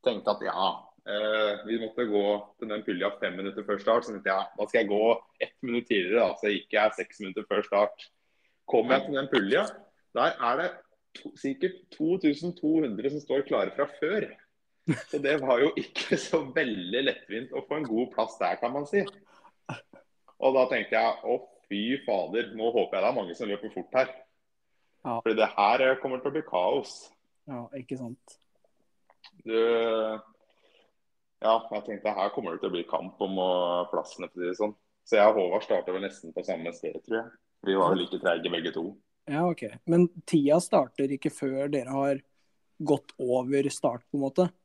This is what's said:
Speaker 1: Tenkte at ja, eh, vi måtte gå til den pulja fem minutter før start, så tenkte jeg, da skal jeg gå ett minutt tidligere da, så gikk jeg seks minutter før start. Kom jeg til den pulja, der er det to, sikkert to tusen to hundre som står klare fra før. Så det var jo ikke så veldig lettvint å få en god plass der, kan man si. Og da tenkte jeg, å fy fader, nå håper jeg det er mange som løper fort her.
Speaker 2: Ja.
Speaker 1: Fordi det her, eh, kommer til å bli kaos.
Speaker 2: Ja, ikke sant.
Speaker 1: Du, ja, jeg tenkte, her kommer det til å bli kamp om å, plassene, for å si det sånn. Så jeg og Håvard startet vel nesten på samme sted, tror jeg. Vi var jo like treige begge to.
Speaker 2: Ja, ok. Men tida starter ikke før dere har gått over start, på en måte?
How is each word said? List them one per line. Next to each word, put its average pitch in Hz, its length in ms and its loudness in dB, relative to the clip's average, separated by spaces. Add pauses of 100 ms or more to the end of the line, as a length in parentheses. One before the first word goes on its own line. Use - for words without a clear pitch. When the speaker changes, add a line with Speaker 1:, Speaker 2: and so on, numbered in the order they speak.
Speaker 1:
Tenkte 104 320 0
at - 80 -10
ja, 92 220 0 (400)
eh, 107 580 0
vi 113 160 -2
måtte 113 260 -4
gå 104 180 2 (360)
til 117 80 -8
den 107 160 -6
pulja 98 380 -2
fem 92 160 -4
minutter 98 260 -8
før 101 160 -2
start, 113 240 2
så 113 80 -8
tenkte 98 160 -6
jeg, 95 300 0
da 104 100 -2
skal 117 140 4
jeg 101 100 0
gå 107 140 4 (340)
ett - 220 -4
minutt 120 260 -4
tidligere 101 320 2
da, 92 160 2
så 104 160 0
gikk - 240 -4
jeg 107 240 4
seks - 240 -10
minutter 98 240 -8
før 101 160 0
start. - 460 0 (580)
Kom 120 240 4
jeg 135 160 4
til 147 80 -4
den 139 160 -2
pulja, 123 320 4 (520)
der 147 200 2
er 123 240 0
det 180 80 -2 (480)
to, - 180 -16
sikkert 135 440 -4 (120)
to 165 300 0
tusen 156 340 0
to 156 300 0
hundre 117 260 -2
som 143 140 -6
står 139 240 0
klare 113 260 0
fra 143 140 -2
før. 185 400 -4 (800)
Så 151 120 -6
det 143 220 2
var 131 220 4
jo 160 100 4
ikke - 460 -2
så 156 240 0 (100)
veldig 107 540 -2
lettvint 120 500 -6
å 135 80 -6
få 147 140 -4
en 143 80 -6
god 117 260 0
plass 110 240 -2
der, 90 220 0
kan 120 160 -4
man 143 100 -4
si. 202 160 0 (1400)
Og 131 140 4
da 127 160 4
tenkte 117 240 -2
jeg, 110 300 2
å 120 160 -2 (260)
fy 101 140 -4 (260)
fader, 101 480 -2
nå 113 180 -2
håper 98 280 0
jeg 95 40 2
det 110 60 4
er 131 80 -2
mange 87 180 -6
som 113 140 -8
løper 101 240 -6
fort - 240 -4
her. 131 140 2 (920)
Speaker 2:
Ja. 120 180 -4
Speaker 1:
Fordi 113 120 2
det 107 200 4
her, 110 260 4
eh, 131 220 4
kommer 127 180 -4
til 143 80 -2
å 139 80 -6
bli 151 80 -6
kaos. 107 480 0 (540)
Speaker 2:
Ja, 123 160 -10 (100)
ikke 127 240 -10
sant. 123 400 -14 (1000)
Speaker 1:
Du, 113 180 -2 (1800)
ja, 110 140 6 (160)
jeg 104 140 -6
tenkte, 104 280 -4
her 98 160 0
kommer 95 260 -6
det 80 60 -8
til 98 100 -2
å 90 40 -6
bli 85 100 -4
kamp - 360 -6
om 95 160 -2
å, 92 120 2 (400)
plassene, 87 400 -6
for 90 100 -14
å 90 60 -4
si 87 60 -2
det 92 80 -8
sånn. 107 160 -2 (340)
Så 113 80 4
jeg 104 120 10
og 107 100 4
Håvard 92 260 0
startet 90 300 0
vel 95 80 -4
nesten 82 320 -10
på 90 100 -4
samme 82 280 -4
sted, - 280 -8
tror 113 200 -2
jeg. 120 140 -14 (280)
Vi 95 120 2
var 92 180 6
jo 90 80 2
like 87 200 -4
treige 85 320 0
begge 85 220 -4
to. 82 100 -4 (420)
Speaker 2:
Ja, 147 160 -2
ok. 170 220 -2 (200)
Men 170 220 6 (160)
tida 147 380 4
starter 139 500 0
ikke 143 220 -4
før 135 340 -4
dere 135 240 -4
har 139 300 0 (580)
gått 147 360 0
over 127 540 0
start, 123 380 -2
på - 80 -8
en 139 80 0
måte? 156 220 2 (200)